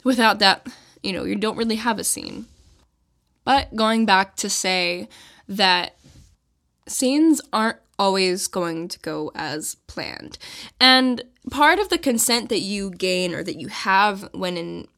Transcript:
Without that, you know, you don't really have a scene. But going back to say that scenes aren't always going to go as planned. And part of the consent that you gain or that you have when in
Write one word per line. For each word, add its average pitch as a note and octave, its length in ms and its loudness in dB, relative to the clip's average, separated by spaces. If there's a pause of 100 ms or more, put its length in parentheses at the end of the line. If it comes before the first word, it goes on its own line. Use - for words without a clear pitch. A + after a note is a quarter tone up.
Without A3+ 360 4
that, G3 280 4 (340)
you F#3+ 120 -4
know, - 100 -4
you G3 120 -2
don't G#3+ 220 -4
really A3+ 200 -2
have A3+ 200 -2
a - 60 -6
scene. G1+ 440 -6 (960)
But C4+ 280 0
going A3 320 2
back F#3+ 320 2
to G3+ 120 -6
say F#3 580 -2 (400)
that F#3+ 480 0 (920)
scenes D4 520 4 (140)
aren't A3 240 0 (220)
always F#3+ 480 2
going E3+ 400 -4
to - 120 -12
go D#3 360 -6
as D#3 400 -8 (120)
planned. - 500 -12 (420)
And B3+ 420 6 (300)
part D4+ 280 4
of G4+ 100 -2
the F4+ 80 0
consent A#3 500 0
that G#3 140 -2
you G3 300 -6
gain F3+ 420 -2
or D#3+ 100 -6
that E3+ 140 -8
you B2+ 100 -12
have G3+ 640 0
when F3+ 240 -6
in E3+ 320 -10 (100)